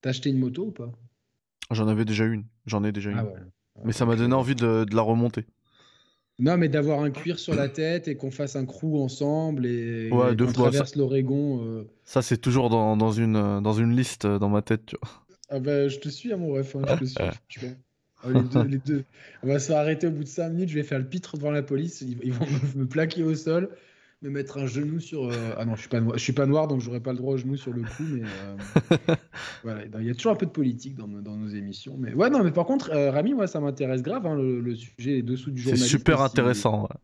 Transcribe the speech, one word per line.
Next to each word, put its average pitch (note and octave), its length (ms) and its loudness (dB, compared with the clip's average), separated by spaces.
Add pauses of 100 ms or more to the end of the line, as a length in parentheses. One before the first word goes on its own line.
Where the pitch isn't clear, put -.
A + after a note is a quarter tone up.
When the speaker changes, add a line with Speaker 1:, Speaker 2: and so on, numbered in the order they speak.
Speaker 1:
T'as C3 80 -2
acheté C3 180 -2
une C3+ 100 2
moto B2+ 280 -2
ou G#3+ 40 -6
pas ? B2 220 -12 (800)
Speaker 2:
J'en A2 160 2
avais G#2+ 160 4
déjà G#2+ 220 0
une, A2 180 -2 (220)
j'en G#2 180 0
ai G#2+ 80 0
déjà G2+ 240 -4
Speaker 1:
Ah A#2+ 60 0
Speaker 2:
une. A2 60 -2
Speaker 1:
ouais. F#2 120 -12 (440)
Speaker 2:
Mais A2+ 80 0
ça B2+ 140 2
m'a A#2 60 4
Speaker 1:
Ok. A2+ 60 2
Speaker 2:
donné A#2+ 160 4
envie C3 200 2
de, A2+ 300 4
de G#2 100 -6
la A2+ 80 6
remonter. A2+ 440 2 (920)
Speaker 1:
Non, D#3 200 4
mais E3 100 4
d'avoir D3 320 2
un D3 100 0
cuir D#3+ 280 -6
sur - 160 -2
la C#3 160 0
tête D#3+ 380 -4
et D3 60 -4
qu'on C3+ 160 -8
fasse C#3 260 -6
un C#3 100 -4
crew D3+ 360 -4
ensemble D3 640 -2
et, A#2 480 -4
Speaker 2:
Ouais, B2 220 4
Speaker 1:
et - 20 0
Speaker 2:
de A#2 80 4
Speaker 1:
qu'on B2+ 60 0
Speaker 2:
fou, A#2 60 -2
ça B2 80 4
Speaker 1:
traverse C3+ 320 2
l'Oregon, C3+ 680 0
euh. A2+ 200 -8 (200)
Speaker 2:
Ça, - 160 0
c'est A#2+ 160 2
toujours B2 320 2
dans, A2 300 4
dans A2 120 4
une, A2 260 2
euh, G2+ 260 2
dans G#2+ 100 2
une A#2 240 4
liste, B2 300 0
euh, G2+ 120 2
dans G2+ 120 2
ma G#2 100 4
tête, A2+ 240 0
tu - 180 -12
vois. - 80 -10 (380)
Speaker 1:
Ah C#3 120 -4
bah, C#3+ 280 2
je C3+ 100 -4
te D3+ 120 -8
suis, A#3+ 200 -8
hein, G#3 60 -2
mon E3 160 -2
ref, C3+ 240 -4
hein, C3+ 100 -2
je - 100 2
te C3 100 -2
suis, C3 100 -6
Speaker 2:
<laughs> - 320 -4
Speaker 1:
tu - 120 -16
vois. B2+ 100 -8 (520)
Ah, B2+ 100 -8
les B2+ 100 6
deux, B2+ 220 2
les C#3 140 -2
deux. C#3 260 -2 (380)
On B2 40 -4
va C#3 120 2
se C3+ 100 -4
faire D#3 100 2
arrêter D#3 300 0
au - 20 0
bout D3 140 -4
de C3+ 40 -14
cinq E3 220 -6
minutes, F3 180 -2
je D3+ 60 -6
vais D3 80 -2
faire D3 160 -2
le C3 100 -2
pitre E3+ 300 -8
devant D3 120 -2
la D3 120 0
police, C#3+ 400 -4
ils, B2 200 -8
ils B2+ 120 -2
vont B2 100 -2 (320)
me, C#3 60 -2
me B2+ 40 0
plaquer D#3+ 360 0
au D#3+ 120 2
sol, E3 360 -2 (520)
me C#3+ 80 -8
mettre C#3 260 -6
un C#3 100 -4
genou D3 320 -4
sur, C#3 320 -6
euh, A#2+ 40 -4 (240)
ah A2+ 80 -4
non, A2+ 80 -2
je A2 60 -10
suis - 100 -12
pas A#2 100 2
noi-, A2+ 160 2
je A#2 60 -4
suis C3+ 100 -2
pas C#3 140 2
noir, D3+ 220 2
donc C3+ 120 0
j'aurais A#2+ 200 -6
pas B2+ 120 -6
le B2 60 -4
droit C3 160 -2
au - 20 0
genou C3 200 -4
sur C3 180 -8
le A#2+ 80 -4
coup, A2 200 -8
mais, C#3+ 200 -4
euh, G2+ 920 0 (220)
Speaker 2:
<laughs> - 260 -14
Speaker 1:
voilà, A2 200 -8 (180)
il A2+ 60 -2
y A#2 40 0
a B2 40 0
toujours A3 180 2
un - 40 2
peu F#3 100 -2
de D#3 40 -4
politique C3+ 460 -2
dans A2 100 -12
nos, G2+ 140 -10
dans G#2 160 -10
nos G#2+ 120 -6
émissions, G#2 500 -10
mais B2 160 0
ouais, G3 160 6
non, C#4 120 6
mais F3 80 6
par E3 140 2
contre, C4 280 0
euh, C#3+ 180 6
Rami, D#3 240 2
moi, G#3+ 120 2
ça E3+ 140 -2
m'intéresse C#3 420 0
grave, F#3+ 240 -2
hein, D#3 80 0
le, B2+ 260 2
le A#2+ 140 -2
sujet, A#2+ 380 -6
les B2+ 100 2
dessous B2+ 280 -4
du C3 100 -6
Speaker 2:
C'est A#2+ 40 -6
Speaker 1:
journalisme, B2+ 220 4 (120)
Speaker 2:
super D#3 180 4
Speaker 1:
si C3+ 80 4
Speaker 2:
intéressant, A#2 600 2
ouais. - 200 -8